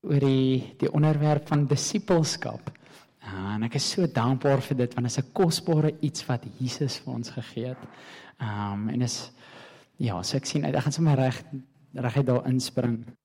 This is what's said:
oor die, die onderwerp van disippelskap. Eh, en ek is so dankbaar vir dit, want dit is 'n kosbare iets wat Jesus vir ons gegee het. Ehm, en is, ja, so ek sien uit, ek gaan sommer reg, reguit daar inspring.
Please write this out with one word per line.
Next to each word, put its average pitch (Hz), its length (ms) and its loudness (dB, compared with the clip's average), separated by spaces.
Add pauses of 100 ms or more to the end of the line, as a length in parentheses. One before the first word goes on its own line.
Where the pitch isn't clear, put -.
oor 139 200 2
die, 131 560 2
die - 120 0
onderwerp 151 560 4
van 147 200 4
disippelskap. - 1040 0 (520)
Eh, 98 320 -6
en 110 120 -2
ek 117 80 -6
is 139 200 -2
so 180 120 2
dankbaar 131 540 2
vir 131 160 -2
dit, 120 180 0
want 120 120 -2
dit - 100 -2
is 139 60 -2
'n - 100 -10
kosbare 160 680 2
iets - 260 -4
wat 120 180 -2 (140)
Jesus 127 400 -2
vir 127 140 -10
ons 117 160 -6
gegee - 380 -8
het. 127 160 -10 (560)
Ehm, 104 500 -4
en 123 120 -2
is, - 300 -4 (680)
ja, 98 240 -2
so - 160 -4
ek 139 80 -4
sien 151 200 -2
uit, 143 100 -2
ek 131 80 0
gaan 147 80 0
sommer 156 240 2
reg, 127 280 0 (500)
reguit 127 320 0
daar 123 220 2
inspring. 123 580 0 (200)